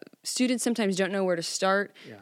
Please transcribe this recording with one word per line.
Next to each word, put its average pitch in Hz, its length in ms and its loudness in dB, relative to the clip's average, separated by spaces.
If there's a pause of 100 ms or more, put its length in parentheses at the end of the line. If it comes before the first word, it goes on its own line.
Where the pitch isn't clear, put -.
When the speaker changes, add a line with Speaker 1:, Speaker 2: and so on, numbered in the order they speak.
(220)
Speaker 1:
students 247 420 0
sometimes 220 320 0
don't 185 160 0
know 196 100 0
where 180 140 2
to 170 60 -4
start, 190 520 0 (140)
Speaker 2:
Yeah. 117 140 -14